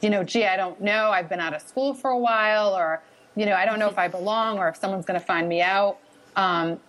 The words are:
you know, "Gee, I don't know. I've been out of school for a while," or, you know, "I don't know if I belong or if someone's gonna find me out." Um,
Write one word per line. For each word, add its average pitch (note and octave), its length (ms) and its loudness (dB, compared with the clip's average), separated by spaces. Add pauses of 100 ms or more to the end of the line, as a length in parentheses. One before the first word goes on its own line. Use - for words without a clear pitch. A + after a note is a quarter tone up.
you G#3+ 80 2
know, G3 160 0
"Gee, A3+ 200 0
I F#3+ 120 2
don't F#3 240 -4
know. G#3+ 280 2
I've F3+ 200 0
been F3+ 100 -4
out E3 140 -4
of D#3 80 -6
school C4+ 320 -4
for C4 180 -4
a B3 80 2
while," G#3+ 560 2
or, D#3+ 260 -2 (320)
you G#3 120 -2
know, G3+ 100 2
"I F#3 80 2
don't G#3+ 160 0
know G#3 80 2
if G3 100 -4
I F3+ 120 2
belong G#3 500 -2
or F3 80 0
if - 80 -2
someone's F#3+ 300 -4
gonna F3+ 160 -2
find E3+ 260 0
me E3+ 140 0
out." F#3+ 380 2 (360)
Um, E3+ 540 0